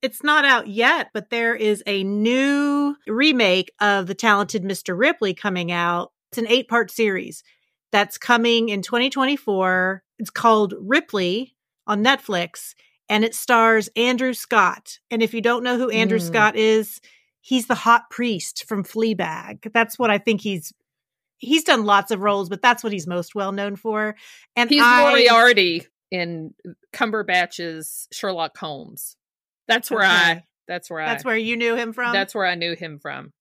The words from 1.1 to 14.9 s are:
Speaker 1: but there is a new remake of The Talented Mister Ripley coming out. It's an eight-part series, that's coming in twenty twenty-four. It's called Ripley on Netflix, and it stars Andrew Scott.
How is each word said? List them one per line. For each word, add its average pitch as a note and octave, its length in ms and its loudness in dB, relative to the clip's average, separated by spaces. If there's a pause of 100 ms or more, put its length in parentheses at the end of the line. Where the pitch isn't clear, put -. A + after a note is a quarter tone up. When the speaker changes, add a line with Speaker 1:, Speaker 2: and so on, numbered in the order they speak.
Speaker 1:
but - 180 -8
there A#3 240 -2
is G#3+ 320 0
a G3 180 -2
new C#4+ 920 0 (120)
remake A3 720 2
of G3+ 260 2
The F#3+ 80 -8
Talented G#3 480 0
Mister F#3+ 320 -6
Ripley G#3 400 0
coming F3+ 380 -4
out. F3 400 -4 (180)
It's - 80 -10
an A3+ 80 -4
eight-part A#3 440 0
series, - 520 -4 (500)
that's G3+ 260 0
coming A#3 500 2
in G3+ 140 -4
twenty B3 280 -2
twenty-four. F#3+ 920 0 (160)
It's G#3+ 120 -12
called G#3 500 2
Ripley G#3 720 -2 (320)
on G#3 180 -2
Netflix, G3+ 720 -2 (340)
and G#3 160 2
it A3+ 100 -4
stars A3+ 640 2
Andrew B3 380 0
Scott. - 640 -2 (120)